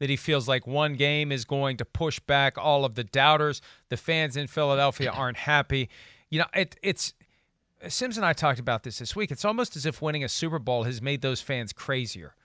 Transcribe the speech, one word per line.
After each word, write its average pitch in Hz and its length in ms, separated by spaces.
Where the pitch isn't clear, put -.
that 139 100
he 139 60
feels 139 300
like 127 200
one 147 280
game 143 380
is 127 120
going 139 340
to - 60
push - 360
back 139 380
all 143 260
of 120 100
the 117 100
doubters. 147 580
The 131 80
fans 156 400
in 143 120
Philadelphia 139 640
aren't 123 280
happy. 135 500
You 156 120
know, 170 120
it, 180 300
it's, - 320
Sims 240 300
and 208 80
I 160 80
talked 139 260
about 120 220
this - 160
this - 180
week. 208 140
It's - 140
almost 220 320
as 143 100
if - 160
winning 151 220
a 123 40
Super 165 300
Bowl 120 240
has 120 180
made 139 220
those 131 180
fans 120 320
crazier. 113 600